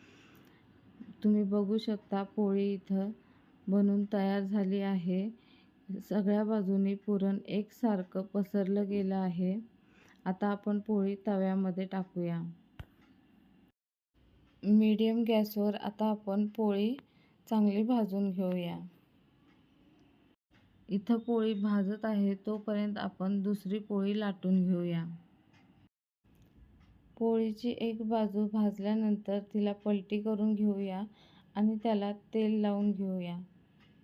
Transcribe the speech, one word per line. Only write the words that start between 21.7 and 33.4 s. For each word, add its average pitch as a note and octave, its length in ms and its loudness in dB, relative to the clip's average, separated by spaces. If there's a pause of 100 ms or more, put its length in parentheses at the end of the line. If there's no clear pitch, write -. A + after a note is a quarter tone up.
आहे G3+ 300 2
तोपर्यंत G#3 600 -4
आपण G3 440 -2
दुसरी G3+ 380 -2
पोळी G#3 400 -2
लाटून F#3+ 440 2
घेऊया. F3 420 0 (2250)
पोळीची A3+ 580 0
एक A3+ 240 -4
बाजू G#3+ 520 0
भाजल्यानंतर G#3 840 0
तिला G3+ 340 -2
पलटी G#3 480 -2
करून G#3+ 340 0
घेऊया G3 480 0 (520)
आणि G#3+ 280 2
त्याला G3+ 280 0
तेल G#3+ 500 0
लावून G#3 300 2
घेऊया. F#3 480 -4 (640)